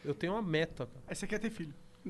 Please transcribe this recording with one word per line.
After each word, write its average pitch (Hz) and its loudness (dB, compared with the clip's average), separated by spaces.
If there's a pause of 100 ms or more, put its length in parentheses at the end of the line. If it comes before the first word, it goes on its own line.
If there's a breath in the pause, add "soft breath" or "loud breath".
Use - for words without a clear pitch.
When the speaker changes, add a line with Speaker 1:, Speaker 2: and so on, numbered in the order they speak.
Speaker 1:
Eu 143 2
tenho 170 2
uma 226 2
meta, 160 4
cara. - -8
Speaker 2:
Aí 170 -4
você - -2
quer 208 0
ter 220 2
filho 156 -4 (360)